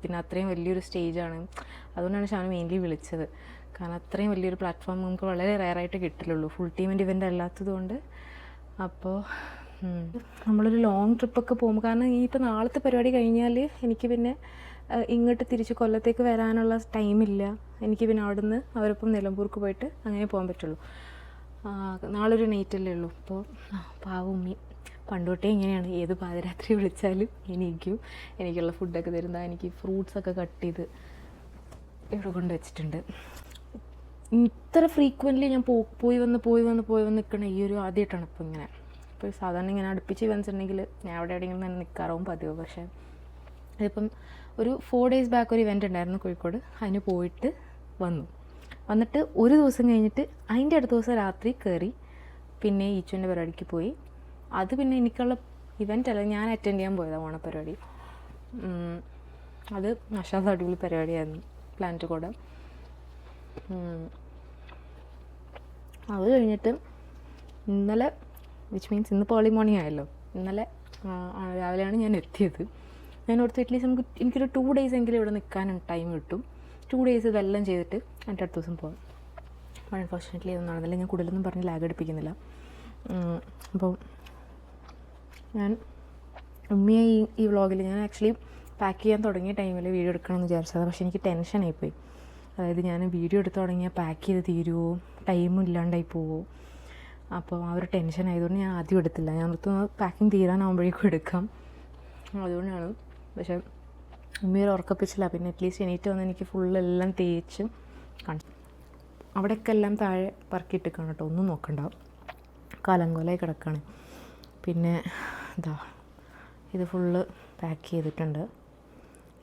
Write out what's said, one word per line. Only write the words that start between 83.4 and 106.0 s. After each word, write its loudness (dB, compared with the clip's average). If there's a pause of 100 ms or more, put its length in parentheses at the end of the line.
അപ്പോൾ 2 (1700)
ഞാൻ 2 (1080)
ഉമ്മിയെ 8 (100)
ഈ, 8 (240)
ഈ 6
വ്ളോഗിൽ 4
ഞാൻ 0
actually 2 (480)
പാക്ക് 0
ചെയ്യാൻ 6
തുടങ്ങിയ 0
ടൈമിൽ -2 (100)
വീഡിയോ 2
എടുക്കണമെന്ന് -2
വിചാരിച്ചതാണ്. 2
പക്ഷേ -2
എനിക്ക് -2
ടെൻഷനായിപ്പോയി. 0 (640)
അതായത് 0
ഞാൻ -2 (160)
വീഡിയോ 4
എടുത്ത് -2
തുടങ്ങിയാൽ 0
പാക്ക് -4
ചെയ്ത് 2
തീരുമോ, 0 (400)
ടൈം 4
ഇല്ലാണ്ടായി 2
പോവോ? -2 (1000)
അപ്പോൾ -4
ആ -2
ഒരു -2
ടെൻഷൻ 0
ആയതുകൊണ്ട് 2
ഞാൻ 0
ആദ്യം 4
എടുത്തില്ല. 0
ഞാൻ 0
ഓർത്തു -4 (300)
പാക്കിങ് 4
തീരാനാവുമ്പോഴേക്കും 4
എടുക്കാം, 0 (1000)
അതുകൊണ്ടാണ്. -2 (460)
പക്ഷേ -2 (920)
ഉമ്മി 4
ഒരു 6
ഉറക്കപ്പിച്ചില്ല. 0
പിന്നെ -2
at -8
least -2
എണീറ്റ് -2